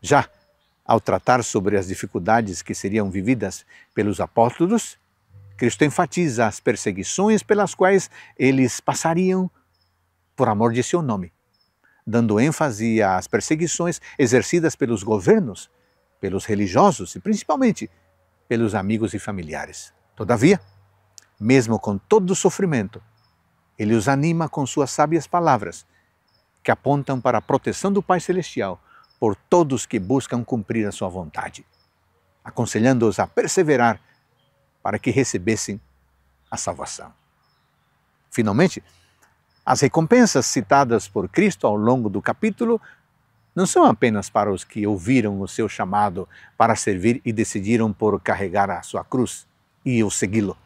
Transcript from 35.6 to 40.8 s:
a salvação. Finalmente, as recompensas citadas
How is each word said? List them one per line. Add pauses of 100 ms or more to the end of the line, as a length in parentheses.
a
salvação. (1160)
Finalmente, (880)
as
recompensas
citadas